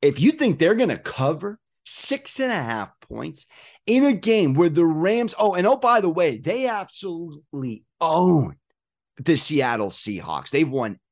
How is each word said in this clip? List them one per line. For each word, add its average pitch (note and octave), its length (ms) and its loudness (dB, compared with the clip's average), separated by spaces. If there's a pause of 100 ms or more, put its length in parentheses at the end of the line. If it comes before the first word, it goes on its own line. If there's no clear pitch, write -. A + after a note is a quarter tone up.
if C#3 180 2
you B3 120 6
think A#3+ 260 0
they're E3 160 4
gonna A3+ 240 0
cover D#3 600 -4 (280)
six - 540 -2
and B3+ 120 -2
a F3+ 100 -2
half A2+ 380 -6
points C3 460 -12 (400)
in B3+ 180 4
a C#4+ 80 4
game G3+ 400 2
where E3+ 160 4
the D#3+ 160 2
Rams, F#3+ 540 0
oh, G3+ 160 2
and F3+ 120 0
oh, B3+ 120 4
by A#3 240 4
the F3+ 80 0
way, D#3+ 260 0
they A#3 300 -4
absolutely E3 1160 -10 (180)
own D#3+ 540 2 (680)
the D#3+ 140 2
Seattle A#2+ 540 0
Seahawks. E2+ 600 -10
They've D3 180 0
won A#2+ 300 -6 (140)